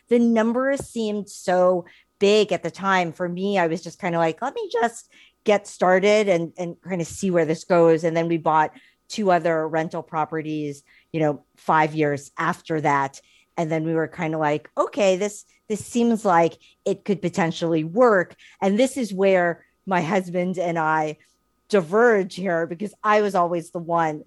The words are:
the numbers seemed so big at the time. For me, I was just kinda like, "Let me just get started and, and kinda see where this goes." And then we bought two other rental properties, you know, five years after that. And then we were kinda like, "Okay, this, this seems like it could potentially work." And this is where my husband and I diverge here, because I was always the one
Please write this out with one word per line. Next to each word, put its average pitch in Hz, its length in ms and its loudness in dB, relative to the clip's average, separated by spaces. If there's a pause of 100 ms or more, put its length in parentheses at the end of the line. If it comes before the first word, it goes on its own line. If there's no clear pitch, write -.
the 240 100 4
numbers 233 680 0
seemed 208 440 -6
so 180 560 0 (340)
big 208 320 4
at 170 120 -4
the 160 80 -4
time. 185 420 -2
For 180 160 -6
me, 190 280 -2
I 170 100 2
was 170 140 -4
just - 180 -16
kinda 170 180 -4
like, 165 240 0
"Let 254 140 -6
me 440 160 -8
just 226 380 -4 (360)
get 202 220 0
started 202 600 2
and, 170 300 0
and 170 260 -8
kinda 170 220 -6
see - 260 -4
where 170 140 2
this 156 180 -4
goes." 170 400 4
And 165 140 0
then 165 100 0
we 170 100 -2
bought 156 340 2 (360)
two 196 240 -2
other 165 360 0
rental 165 340 -4
properties, 151 800 -6 (300)
you 165 80 0
know, 147 240 -2 (100)
five 156 380 2
years 147 440 -2
after 165 440 -4
that. 139 400 0 (360)
And 165 140 -2
then 160 140 -2
we 165 80 -2
were 160 140 -2
kinda 160 300 -6
like, 151 400 -2
"Okay, 208 400 0
this, 202 280 -6 (220)
this 208 180 -6
seems 233 400 0
like 170 320 2 (280)
it 196 200 -4
could 190 160 -2
potentially 165 640 -2
work." 190 520 2 (260)
And 202 180 0
this 262 180 0
is 208 160 -4
where 185 520 0 (200)
my 185 160 -2
husband 180 560 -2
and 170 220 -2
I 156 380 0 (500)
diverge 202 680 2
here, 175 300 -2
because 175 280 -10 (100)
I 214 180 4
was 196 140 0
always 175 360 0
the 175 80 -8
one 160 480 -2